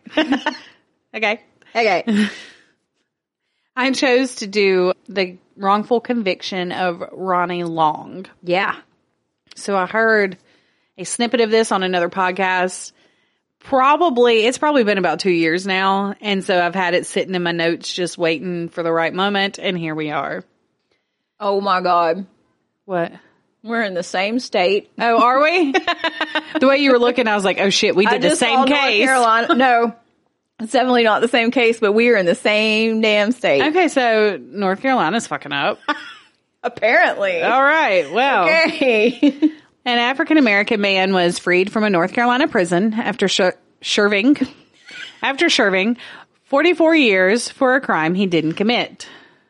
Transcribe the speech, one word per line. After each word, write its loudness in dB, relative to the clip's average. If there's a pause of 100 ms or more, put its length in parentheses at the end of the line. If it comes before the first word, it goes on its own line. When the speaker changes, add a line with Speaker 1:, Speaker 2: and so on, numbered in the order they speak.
(160)
Speaker 1:
<laughs> 0 (840)
Okay. -4 (340)
Speaker 2:
Okay. 0
Speaker 1:
<laughs> 0 (1500)
I 0
chose 0
to -10
do 2 (140)
the -6 (200)
wrongful 0
conviction -6
of -4
Ronnie -2
Long. -4 (160)
Speaker 2:
Yeah. -2 (800)
Speaker 1:
So -6
I 0
heard 0 (640)
a -12
snippet -2
of 0
this 0
on 0
another -2
podcast. -4 (680)
Probably, 2
it's 0
probably 2
been 0
about 0
two 0
years 0
now. 0
And -4
so 0
I've -2
had 0
it 0
sitting -6
in -4
my -2
notes -4
just -6
waiting -4
for -8
the -2
right -2
moment. -2
And -6
here -8
we -8
are. -8 (960)
Speaker 2:
Oh -2
my 0
God. 0 (600)
Speaker 1:
What? -4 (520)
Speaker 2:
We're -4
in -6
the -4
same -4
state. -2 (100)
Speaker 1:
Oh, 2
are 4
we? 2
Speaker 2:
<laughs> -2 (760)
Speaker 1:
The 4
way 4
you 2
were 4
looking, 2
I 0
was -2
like, 0
"Oh 2
shit, 0
we 4
Speaker 2:
I 2
Speaker 1:
did 0
the 2
Speaker 2:
just 0
Speaker 1:
same 0
Speaker 2:
saw 4
North 2
Speaker 1:
case." 2
Speaker 2:
Carolina. 2
No, 2 (640)
it's -12
definitely 4
not 2
the 4
same 0
case, 2
but 2
we 4
are 4
in 0
the 2
same 0
damn 2
state. 0
Speaker 1:
Okay, 2
so 0
North -4
Carolina's 0
fucking -8
up. -2
Speaker 2:
<laughs> -12
Apparently. 0
Speaker 1:
All 2
right, 2
well. 2 (240)
Speaker 2:
Okay. 0 (500)
<laughs> -20
Speaker 1:
An 0
African-American 2
man 2
was 2
freed 0
from 0
a 2
North 0
Carolina 0
prison 0
after -2
sh-, -2 (400)
serving, 2 (460)
<laughs> -20
after -4
serving 0 (480)
forty-four 2
years 2
for 0
a 0
crime 0
he 0
didn't 0
commit. -4 (420)